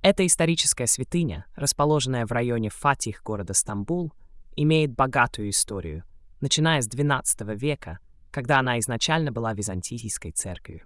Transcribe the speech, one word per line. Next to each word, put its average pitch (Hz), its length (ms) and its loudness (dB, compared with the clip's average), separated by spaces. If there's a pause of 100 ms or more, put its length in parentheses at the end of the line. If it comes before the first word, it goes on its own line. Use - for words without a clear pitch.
Эта 196 200 6
историческая 165 600 2
святыня, 127 680 0
расположенная 135 720 2
в 117 40 -6
районе 120 380 0
Фатих - 540 -2
города 101 320 -6
Стамбул, 151 580 -2 (420)
имеет 151 380 4
богатую 120 560 0
историю, 85 540 -4 (380)
начиная 151 420 2
с 110 40 -4
двенадцатого 123 680 -2
века, 113 420 -6 (320)
когда 135 300 2
она 127 180 2
изначально 139 540 0
была 113 240 -4
византийской 101 760 -6
церковью. - 560 -10